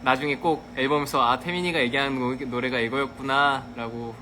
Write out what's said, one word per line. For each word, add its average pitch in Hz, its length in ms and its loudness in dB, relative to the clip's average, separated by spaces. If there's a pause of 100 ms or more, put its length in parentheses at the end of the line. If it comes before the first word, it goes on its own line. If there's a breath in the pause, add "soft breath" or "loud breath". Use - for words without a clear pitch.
나중에 135 340 2
꼭 160 380 0
앨범에서 139 460 2
"아, 123 180 4
태민이가 175 400 -2
얘기하는 135 400 2
노-, 127 160 0 (100)
노래가 123 340 -2
이거였구나" 135 960 0
라고 117 460 -8